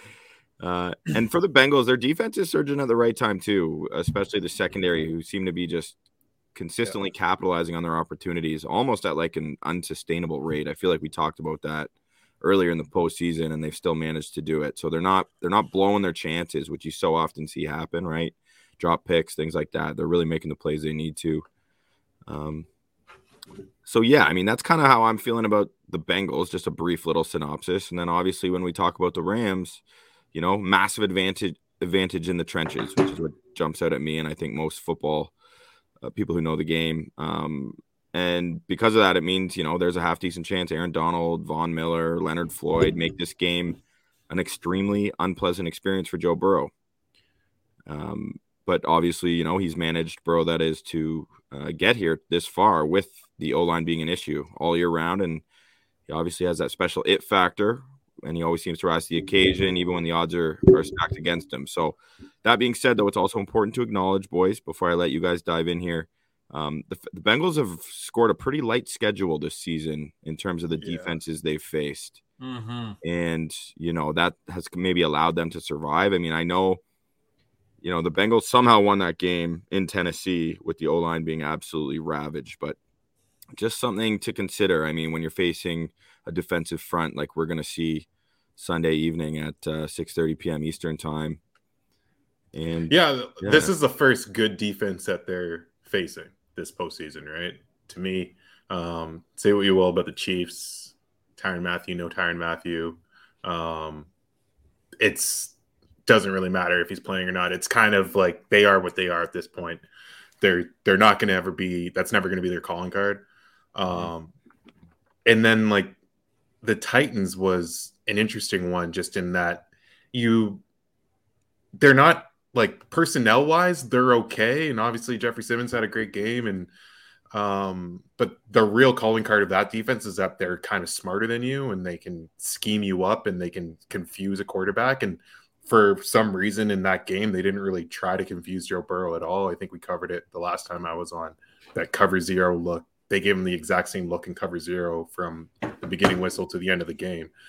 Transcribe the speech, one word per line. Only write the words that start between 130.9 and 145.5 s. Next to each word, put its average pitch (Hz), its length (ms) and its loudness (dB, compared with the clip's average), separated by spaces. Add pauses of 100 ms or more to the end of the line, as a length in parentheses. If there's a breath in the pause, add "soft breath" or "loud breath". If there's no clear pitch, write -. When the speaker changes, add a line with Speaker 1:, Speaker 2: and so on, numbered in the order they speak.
Speaker 2:
than 117 160 -4
you, 135 280 -4
and 92 140 -6
they 87 120 -8
can 85 300 -14 (100)
scheme - 440 -2
you 92 220 0
up, 107 240 0
and 90 120 -2
they 87 120 -4
can 85 260 -10 (120)
confuse 95 500 -6
a 98 60 -6
quarterback. 113 580 -2
And 92 160 -4 (460 soft breath)
for 104 360 8
some 110 340 2
reason 104 360 0
in 95 120 0
that 95 220 0
game, 101 260 -2
they 92 120 0
didn't 98 180 0
really 92 240 -2
try 92 320 -4
to 95 80 -2
confuse 90 400 -8
Joe 90 160 -4
Burrow 90 340 -4
at 80 60 -6
all. 92 300 -2
I - 20 -4
think 92 180 -10
we 87 60 -14
covered 87 320 -8
it 87 220 -6
the 90 80 -10
last 87 260 -4
time 87 220 -10
I 82 60 -6
was 85 180 -8
on, 82 240 -10 (400 soft breath)
that 85 160 -6
cover 95 280 4
zero 90 380 2
look. 85 260 -4 (260)
They 98 100 2
gave 98 160 2
him 92 80 -2
the 90 100 -2
exact 90 360 0
same 90 180 -6
look 87 200 -6
in 90 80 -10
cover 87 240 -6
zero 85 520 -4
from 82 380 -10 (120)